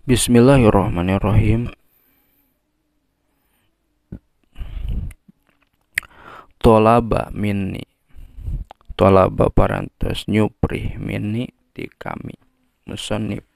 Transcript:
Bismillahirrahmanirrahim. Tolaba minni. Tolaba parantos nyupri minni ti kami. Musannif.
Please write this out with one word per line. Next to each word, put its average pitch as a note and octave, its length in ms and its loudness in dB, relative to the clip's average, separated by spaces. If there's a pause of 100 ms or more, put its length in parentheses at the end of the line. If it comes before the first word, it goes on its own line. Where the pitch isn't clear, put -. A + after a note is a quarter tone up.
Bismillahirrahmanirrahim. G#2+ 1700 2 (4000)
Tolaba A2+ 720 4
minni. G2+ 560 -6 (1120)
Tolaba G2 560 2
parantos - 720 -2
nyupri - 720 -4
minni G#2 560 -8 (240)
ti - 80 -10
kami. - 480 -14 (560)
Musannif. G#2 560 -8 (100)